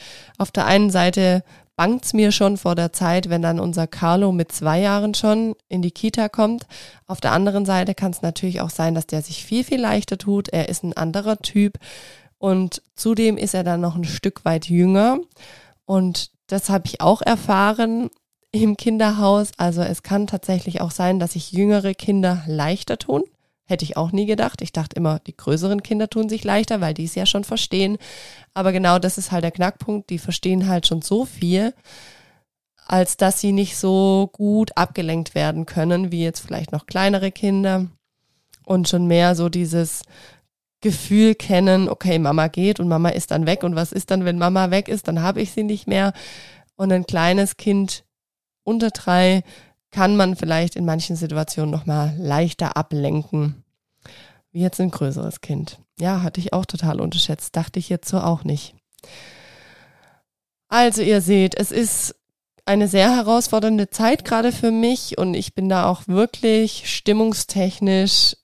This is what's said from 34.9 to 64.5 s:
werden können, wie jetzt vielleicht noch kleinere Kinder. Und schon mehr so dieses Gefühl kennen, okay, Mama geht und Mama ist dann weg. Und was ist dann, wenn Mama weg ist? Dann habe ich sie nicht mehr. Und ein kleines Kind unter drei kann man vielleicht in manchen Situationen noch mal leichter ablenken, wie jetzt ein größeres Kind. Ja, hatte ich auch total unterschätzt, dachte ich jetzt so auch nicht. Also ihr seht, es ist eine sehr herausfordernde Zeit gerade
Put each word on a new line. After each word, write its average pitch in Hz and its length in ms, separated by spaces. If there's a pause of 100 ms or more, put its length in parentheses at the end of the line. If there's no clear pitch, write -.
werden 156 300
können, 175 480
wie 170 100
jetzt 165 180
vielleicht - 320
noch 156 140
kleinere 190 460
Kinder. 196 540 (800)
Und 185 220
schon 175 180
mehr 170 280
so 170 140
dieses 170 540 (800)
Gefühl 214 520
kennen, 190 540
okay, 180 300
Mama 156 300
geht 190 320
und 175 80
Mama 170 200
ist - 220
dann 156 160
weg. 185 160
Und 175 140
was 165 160
ist - 180
dann, 190 160
wenn 175 100
Mama 180 340
weg 202 180
ist? - 200
Dann 165 140
habe 202 180
ich 208 120
sie 214 120
nicht 208 220
mehr. 196 260 (640)
Und 190 160
ein 180 140
kleines 185 500
Kind 196 480 (580)
unter 226 280
drei 185 520 (520)
kann 202 220
man 185 180
vielleicht 165 400
in 175 100
manchen 165 300
Situationen 156 560
noch 151 160
mal 151 320
leichter 160 580
ablenken, 151 840 (880)
wie 170 100
jetzt 180 200
ein 185 100
größeres 135 500
Kind. 151 380 (220)
Ja, 185 220
hatte 175 180
ich 180 120
auch 185 140
total 160 340
unterschätzt, - 540
dachte 170 240
ich 175 100
jetzt 175 200
so 190 100
auch 170 240
nicht. 147 320 (1900)
Also 233 320
ihr 208 200
seht, 190 340
es - 160
ist - 460 (500)
eine 202 220
sehr 196 260
herausfordernde 220 760
Zeit 233 340
gerade 233 260